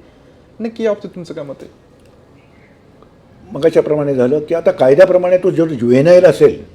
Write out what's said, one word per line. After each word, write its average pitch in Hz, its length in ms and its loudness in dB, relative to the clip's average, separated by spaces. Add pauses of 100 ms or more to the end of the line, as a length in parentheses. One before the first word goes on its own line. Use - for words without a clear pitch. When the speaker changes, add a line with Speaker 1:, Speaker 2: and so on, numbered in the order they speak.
(600)
Speaker 1:
नक्की 226 240 -10
या 208 80 0
बाबतीत 202 180 -10
तुमचं 165 240 -16
काय 156 100 -12
मत 139 160 -14
आहे? - 300 -20 (1600)
Speaker 2:
मगाच्याप्रमाणे 151 640 -2
झालं 127 240 0
की 151 160 -6
आता 170 160 0
कायद्याप्रमाणे 180 680 2
तो 180 120 -2
जर 160 180 -2
ज्युव्हेनाइल 139 560 2
असेल 147 400 2 (100)